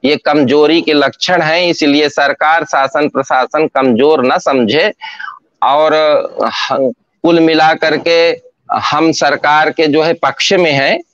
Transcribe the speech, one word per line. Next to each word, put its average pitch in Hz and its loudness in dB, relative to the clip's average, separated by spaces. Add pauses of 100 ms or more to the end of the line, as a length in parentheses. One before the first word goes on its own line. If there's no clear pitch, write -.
ये 147 2
कमजोरी 151 2
के 156 -2
लक्षण 147 0
हैं, 165 0
इसलिए 147 0
सरकार, 156 0
शासन 143 -2
प्रशासन 135 -2
कमजोर 135 2
न 143 0
समझे 135 0 (720)
और 151 2 (520)
ह-, 117 -4 (460)
कुल 170 2
मिला 160 2
करके 165 0 (320)
हम 147 0
सरकार 151 0
के 156 0
जो 151 2
है 165 0
पक्ष - -2
में 175 2
हैं 139 0 (140)